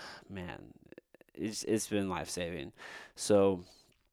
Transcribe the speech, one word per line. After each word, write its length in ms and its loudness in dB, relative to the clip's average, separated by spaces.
<sighs> 240 -16
man, 420 -10
it's, 300 -4
it's 240 2
been 200 0
life-saving. 640 -4
So 480 6